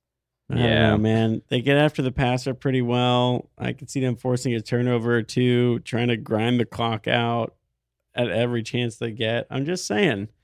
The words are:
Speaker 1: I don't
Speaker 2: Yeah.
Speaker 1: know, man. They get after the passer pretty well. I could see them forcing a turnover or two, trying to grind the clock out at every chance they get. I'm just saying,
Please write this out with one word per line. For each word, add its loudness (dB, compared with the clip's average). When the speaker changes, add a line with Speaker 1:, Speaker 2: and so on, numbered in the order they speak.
Speaker 1:
I -4
don't 0
Speaker 2:
Yeah. 4
Speaker 1:
know, 4
man. 2
They 0
get 4
after 2
the -2
passer 0
pretty -2
well. 2
I -4
could -14
see -4
them 0
forcing -2
a -2
turnover 0
or 2
two, 2
trying -2
to 2
grind 0
the 0
clock -4
out 0
at 0
every 0
chance -4
they -6
get. -2
I'm -4
just -6
saying, 0